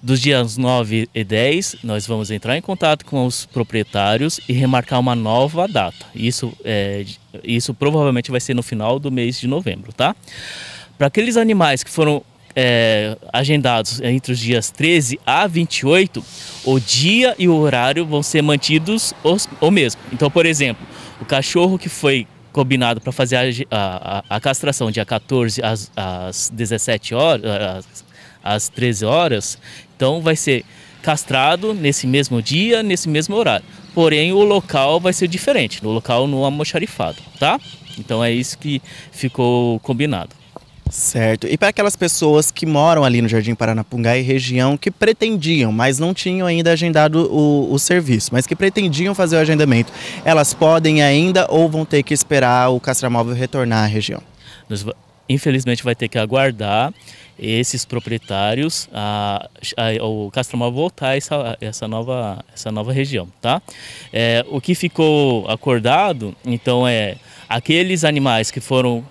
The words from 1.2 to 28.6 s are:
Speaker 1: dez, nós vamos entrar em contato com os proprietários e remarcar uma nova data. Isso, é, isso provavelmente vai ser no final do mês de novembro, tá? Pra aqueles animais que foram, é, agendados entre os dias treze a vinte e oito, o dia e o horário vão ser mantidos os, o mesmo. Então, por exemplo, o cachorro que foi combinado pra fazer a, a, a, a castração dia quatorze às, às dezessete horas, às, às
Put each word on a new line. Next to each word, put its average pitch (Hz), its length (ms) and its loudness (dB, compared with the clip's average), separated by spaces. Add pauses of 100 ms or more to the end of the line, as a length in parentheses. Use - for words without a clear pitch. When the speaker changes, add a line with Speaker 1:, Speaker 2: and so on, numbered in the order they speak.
Speaker 1:
dez, 123 640 0
nós 107 240 -6
vamos 107 240 -4
entrar 117 260 -4
em - 20 -6
contato 165 440 -2
com 131 200 -2
os 123 220 -6
proprietários 110 1000 -2
e - 40 -2
remarcar 127 460 0
uma 123 160 2
nova 131 540 0
data. 101 440 -4
Isso, 117 400 -4 (120)
é, 101 420 -4 (380)
isso 120 280 -2
provavelmente 139 600 0
vai 123 80 0
ser - 120 -6
no 123 120 -2
final 113 340 -2
do 143 140 -6
mês 123 260 -4
de - 80 -6
novembro, 113 460 -6
tá? 147 240 -2 (840)
Pra 143 80 2
aqueles 226 300 0
animais 196 480 2
que - 60 -16
foram, 151 340 0 (320)
é, 110 600 2 (160)
agendados 127 680 0
entre 127 320 -2
os 120 80 -2
dias 117 320 -2
treze 147 520 0
a 156 220 2
vinte 170 320 -2
e 135 80 -2
oito, 170 380 2 (400)
o 131 160 4
dia 202 580 2
e 180 100 4
o 170 60 6
horário 143 500 2
vão 147 200 -2
ser 156 180 0
mantidos 156 800 0
os, 180 260 0 (120)
o 156 100 4
mesmo. 156 300 2 (120)
Então, 135 160 0
por 165 180 4
exemplo, 143 380 0 (360)
o - 40 -12
cachorro 175 540 2
que 180 100 -8
foi 135 380 0 (260)
combinado 123 480 2
pra 131 120 -6
fazer 127 240 0
a, 123 60 2 (280)
a, 98 480 -4
a, 101 100 -8
a 104 120 -2
castração 135 500 -2
dia 104 160 -2
quatorze 120 560 -2
às, 110 320 -2
às 92 580 -6
dezessete 113 640 -4
horas, 131 300 2
às, 104 600 -6 (380)
às 104 260 -2